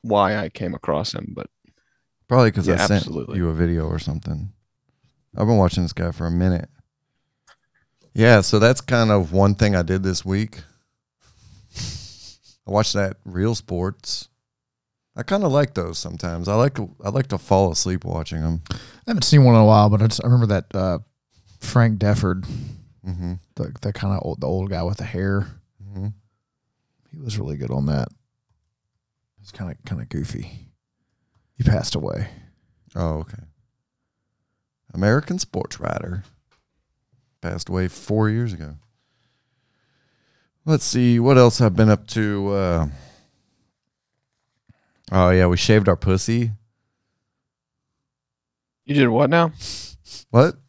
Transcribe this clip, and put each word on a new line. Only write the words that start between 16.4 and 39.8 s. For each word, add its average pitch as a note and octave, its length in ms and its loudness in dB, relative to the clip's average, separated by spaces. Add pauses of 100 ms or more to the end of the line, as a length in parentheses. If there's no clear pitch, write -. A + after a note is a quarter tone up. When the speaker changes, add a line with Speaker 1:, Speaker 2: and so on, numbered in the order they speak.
Speaker 2:
I G2+ 60 0
like, B2+ 240 2 (260)
I G2 60 -4
like C3 200 -2
to G2 100 -4
fall F#2+ 320 2
asleep F#2 340 -4
watching E2 380 -6
'em. E2 260 -2
Speaker 3:
I - 60 -8 (320)
haven't G#3 160 -2
seen C#3+ 220 8
one A#2+ 100 8
in A2+ 60 8
a G#2+ 40 8
while, G#2+ 240 8
but G#2 100 2
I G#2+ 80 2
just, - 160 -4
I G#2+ 40 -2
remember A#2+ 200 4
that, G2+ 280 -2
uh, F#2 240 -2 (600)
Frank A2+ 400 2
Deford, G2 460 0 (580)
Speaker 2:
Mm-hmm. F2+ 300 -8 (220)
Speaker 3:
the, - 260 -8
the G2+ 120 -6
kinda G2 260 -4
old, - 220 -8
the C2+ 60 -4
old F#2+ 220 -4
guy F2+ 140 -4
with F#2+ 140 -4
the - 80 -10
hair. G2 420 -4 (340)
Speaker 2:
Mm-hmm. G2 260 -12 (1000)
Speaker 3:
He D3+ 80 -20
was A2+ 220 -8
really D2 180 -8
good B1 140 -8
on C#2 160 -4
that. C#2+ 220 -4 (1300)
He's G2 120 -20
kinda, F2+ 240 -12 (120)
kinda C2+ 180 -8
goofy. - 640 -10 (880)
He B2 60 -4
passed - 320 2
away. G1+ 320 -6 (680)
Speaker 2:
Oh, D#2+ 260 -4
okay. F#2 200 -16 (1500)
American B2 460 0
sports - 400 -8
writer. F2+ 460 -8 (1160)
Passed F2 280 -8
away F#2 180 -2
four G#2+ 420 -2
years A2+ 240 -4
ago. D2+ 220 -14 (1900)